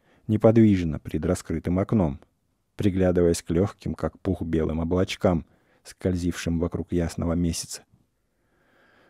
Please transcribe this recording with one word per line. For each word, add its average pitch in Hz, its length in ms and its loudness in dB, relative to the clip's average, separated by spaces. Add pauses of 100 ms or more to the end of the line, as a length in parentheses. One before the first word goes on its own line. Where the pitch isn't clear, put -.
(280)
неподвижно 107 720 4
пред 80 260 -6
раскрытым 87 540 -2
окном, 92 420 0 (560)
приглядываясь 90 640 2
к - 80 -12
лёгким, 85 460 -2
как - 240 -6
пух, 92 240 -4
белым 80 360 -2
облачкам, 90 680 0 (380)
скользившим 87 760 -4
вокруг 85 340 -6
ясного 85 400 -2
месяца. 85 500 -4 (1300)